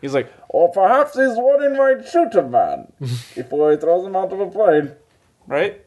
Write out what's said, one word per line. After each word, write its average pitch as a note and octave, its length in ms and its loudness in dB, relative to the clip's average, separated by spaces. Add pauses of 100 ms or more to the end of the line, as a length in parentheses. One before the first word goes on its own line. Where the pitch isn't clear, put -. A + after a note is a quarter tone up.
He's C3+ 140 -10
like, B2+ 180 -2 (160)
Or E3+ 220 2
perhaps G3 460 2
he's B3+ 200 0
one C4+ 260 2
in C#4 140 0
my C4+ 280 2
shooter E4+ 380 0
van A#2+ 500 -2 (420)
before D3 380 0
he D3+ 40 4
throws E3+ 300 0
him G3 100 -8
out F#3+ 160 -4
of F#3+ 80 -8
a G3 60 -2
plane. E3 460 0 (540)
Right? F3+ 400 -4